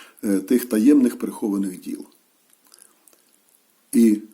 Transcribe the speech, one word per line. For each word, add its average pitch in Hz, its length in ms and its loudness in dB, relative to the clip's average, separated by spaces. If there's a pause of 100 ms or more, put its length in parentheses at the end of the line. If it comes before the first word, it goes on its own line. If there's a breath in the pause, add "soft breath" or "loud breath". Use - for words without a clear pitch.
(240 loud breath)
е, 98 160 0
тих 120 260 0
таємних 123 540 2
прихованих 98 600 -6
діл. - 240 -12 (1900 soft breath)
І 110 300 4 (120)